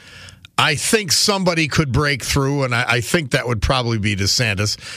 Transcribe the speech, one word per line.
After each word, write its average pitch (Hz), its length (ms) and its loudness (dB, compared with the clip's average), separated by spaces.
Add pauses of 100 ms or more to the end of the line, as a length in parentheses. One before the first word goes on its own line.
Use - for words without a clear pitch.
(560)
I 147 200 2
think 208 360 0
somebody 180 560 2
could 139 240 0
break 143 300 0
through, 139 420 0
and 123 100 -2
I, 120 140 0
I 120 140 2
think 147 300 -2
that 123 140 0
would 117 140 -2
probably 117 380 0
be 104 180 0
DeSantis, 101 600 -2 (180)